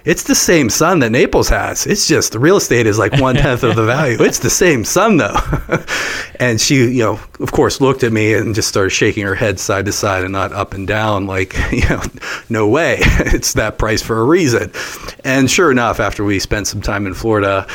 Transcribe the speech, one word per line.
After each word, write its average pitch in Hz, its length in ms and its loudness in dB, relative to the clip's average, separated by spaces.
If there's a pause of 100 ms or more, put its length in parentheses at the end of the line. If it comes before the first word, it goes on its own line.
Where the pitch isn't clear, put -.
it's 180 200 -2
the 277 120 2
same 151 340 2
sun 165 300 2
that 113 120 2
Naples 147 380 2
has. - 360 -2
It's 208 200 0
just 120 280 0
the 113 60 -4
real 175 180 4
estate 120 300 2
is, 104 100 2
like, 104 200 2
one-tenth 131 460 2
of 110 140 2
the 110 80 2
value. 123 340 0
It's 196 200 2
the 226 100 0
same 151 340 2
sun, 202 320 2
though." 110 220 0 (320)
<laughs> 135 80 -2 (640)
And 120 220 0
she, - 140 2
you 123 280 2
know, 110 160 -2 (200)
of 135 120 -4
course, 127 300 2
looked 131 220 2
at 113 100 0
me 107 220 2
and 110 180 -2
just 101 140 -2
started 95 240 0
shaking 104 340 0
her 98 80 -2
head 98 260 -2
side 98 260 -2
to 101 60 -2
side 95 320 -2
and 95 80 -6
not 95 220 -4
up 98 220 -6
and 98 120 -8
down, 104 380 0
like, 95 380 -4
<laughs> - 80 -4
you 143 180 0
know, 127 120 -2 (460)
"No 110 200 0
way. 123 340 2
<laughs> - 180 2 (140)
It's - 200 -2
that 110 260 -2
price 107 240 -2
for 113 160 -2
a 113 40 2
reason." 139 480 2 (520)
And 131 260 0
sure 170 220 4
enough, 120 280 0
after 104 240 -2
we 101 140 0
spent 101 300 -4
some 104 120 -6
time 101 280 -4
in 92 80 -6
Florida, 101 600 0